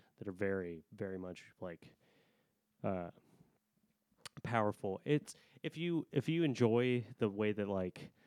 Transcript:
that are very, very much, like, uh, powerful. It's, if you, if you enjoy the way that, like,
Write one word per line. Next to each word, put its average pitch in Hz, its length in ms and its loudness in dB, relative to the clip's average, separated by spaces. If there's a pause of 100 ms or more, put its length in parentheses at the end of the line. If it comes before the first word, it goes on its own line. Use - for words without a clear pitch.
(180)
that 98 100 -10
are 98 40 -4
very, 92 520 -2 (100)
very 98 260 -6
much, 90 240 -10 (160)
like, 87 340 -12 (920)
uh, 92 280 -2 (1300)
powerful. 104 640 0
It's, 147 300 0 (280)
if 156 140 -6
you, 170 340 0
if - 180 0
you 165 140 2
enjoy 120 640 4 (120)
the 110 120 2
way 104 240 2
that, 101 140 0
like, 95 440 -2 (160)